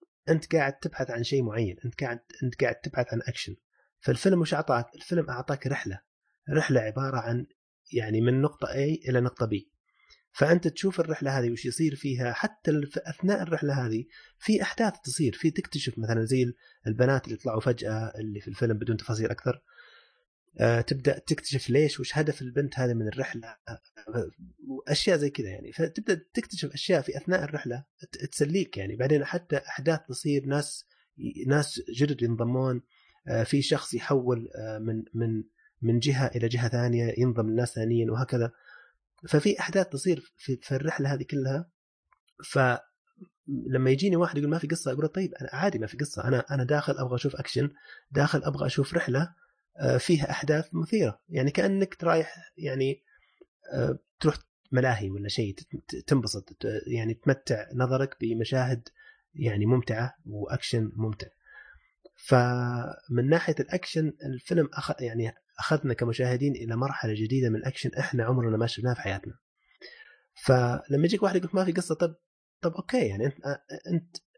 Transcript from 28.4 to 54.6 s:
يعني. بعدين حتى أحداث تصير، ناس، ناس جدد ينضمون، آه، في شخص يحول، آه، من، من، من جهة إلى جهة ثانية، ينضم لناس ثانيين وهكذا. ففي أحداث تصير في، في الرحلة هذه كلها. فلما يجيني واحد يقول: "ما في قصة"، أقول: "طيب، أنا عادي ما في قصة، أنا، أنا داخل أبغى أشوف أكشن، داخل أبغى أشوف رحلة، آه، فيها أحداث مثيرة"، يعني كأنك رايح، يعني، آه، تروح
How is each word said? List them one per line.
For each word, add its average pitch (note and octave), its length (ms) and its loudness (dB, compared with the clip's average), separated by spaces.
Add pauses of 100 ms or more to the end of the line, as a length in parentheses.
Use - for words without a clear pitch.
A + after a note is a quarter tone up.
يعني. G2+ 200 -6
بعدين C#3 280 2
حتى E3+ 320 -4
أحداث D3+ 520 -2
تصير، C#3 380 0
ناس، C#3+ 400 -2 (600)
ناس C#3+ 360 2 (160)
جدد C#3 240 2
ينضمون، A#2+ 600 2 (460)
آه، A#2 140 2
في C#3 200 2
شخص - 320 0
يحول، B2 640 0
آه، A2 220 -8
من، A2 260 -2 (100)
من، A2+ 300 0 (380)
من A#2 160 4
جهة C3 280 2
إلى A#2 220 0
جهة A#2+ 200 0
ثانية، A#2+ 500 2
ينضم A#2 320 2
لناس A#2+ 240 0
ثانيين A2+ 360 2
وهكذا. A#2+ 420 0 (760)
ففي G3+ 320 4
أحداث F#3+ 280 2
تصير D3 480 -2
في، C3 200 -4
في - 180 -6
الرحلة C#3 400 0
هذه C#3 80 -4
كلها. C#3 480 -2 (720)
فلما - 1500 0
يجيني F3 260 4
واحد E3 220 2
يقول: D3 120 0
"ما D#3+ 80 2
في E3 80 -4
قصة"، D3+ 260 -2
أقول: D3 160 0
"طيب، F#3+ 260 -4
أنا - 180 -10
عادي D3+ 260 0
ما A2 80 -2
في A2 100 -10
قصة، C3 320 -4
أنا، B2+ 220 4
أنا C#3 140 0
داخل D3 340 0
أبغى B2+ 160 -2
أشوف C3 220 -2
أكشن، C3+ 340 -2 (400)
داخل C#3+ 340 2
أبغى C#3+ 220 -2
أشوف C#3 280 0
رحلة، C3 400 0 (460)
آه، C3 160 2
فيها C#3+ 340 2
أحداث D3+ 420 0
مثيرة"، E3 560 0
يعني C#3+ 220 2
كأنك G3 540 0
رايح، E3 520 0
يعني، C3+ 460 -2 (720)
آه، - 240 0 (220)
تروح D#3 140 2 (380)